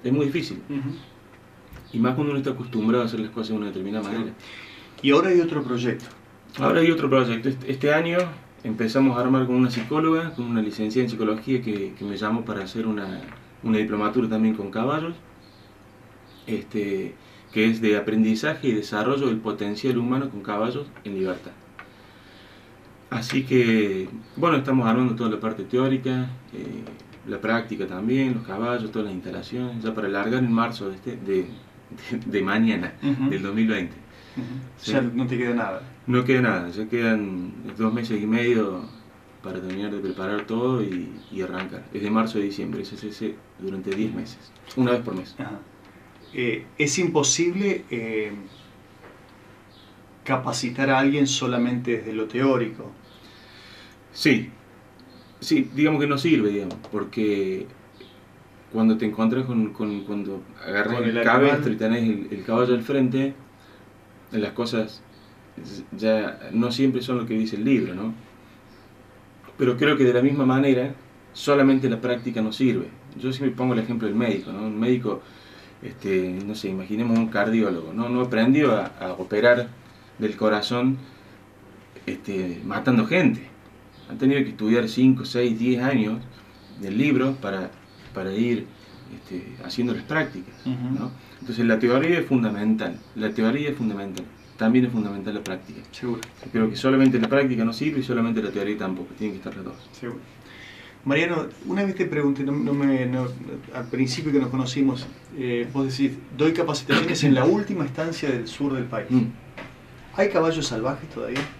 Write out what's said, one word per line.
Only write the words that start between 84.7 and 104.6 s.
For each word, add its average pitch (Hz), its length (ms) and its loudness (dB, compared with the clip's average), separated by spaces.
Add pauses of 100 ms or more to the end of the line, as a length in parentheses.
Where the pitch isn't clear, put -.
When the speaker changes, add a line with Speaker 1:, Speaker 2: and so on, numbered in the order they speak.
Speaker 1:
cinco, 131 380 4
seis, 120 340 0
diez 123 220 2
años 120 380 0 (640)
del 98 160 -4
libro 135 440 2
para, 98 300 -6 (420)
para 95 200 -6
ir, 113 320 0 (500)
este, 92 280 -12 (200)
haciendo 120 300 -2
las - 100 -6
prácticas, 151 500 -4 (120)
Speaker 2:
Ujú. 127 340 -4
Speaker 1:
¿no? - 120 -6 (280)
Entonces 117 260 -2
la 110 140 4
teoría 147 400 4
es - 60 -2
fundamental, 110 720 0 (180)
la 107 160 -2
teoría 127 380 0
es - 80 -6
fundamental, 101 480 -4 (320)
también 123 280 6
es 120 60 -4
fundamental 101 440 -4
la 98 80 -4
práctica. 92 380 -10 (100)
Speaker 2:
Seguro. 117 300 -6 (300)
Speaker 1:
Creo 110 180 2
que 107 60 -4
solamente 131 440 6
la 110 80 2
práctica 131 380 2
no 113 80 0
sirve 147 260 0
y 120 40 -2
solamente 117 380 0
la 98 100 -2
teoría 101 260 -2
tampoco, 92 380 -6
tienen 104 180 -6
que 92 40 -10
estar 92 180 -12
las 95 100 -12
dos. - 100 -12 (160)
Speaker 2:
Seguro. - 280 -10 (840)
Mariano, 160 400 2 (220)
una 196 180 0
vez 185 100 -2
te 180 100 2
pregunté, 139 380 0
no, 139 80 -2
no 143 220 0
me, 135 320 2
no, 127 220 0 (460)
al 123 140 -8
principio 139 440 0
que 139 80 4
nos 123 100 0
conocimos, 131 580 0 (300)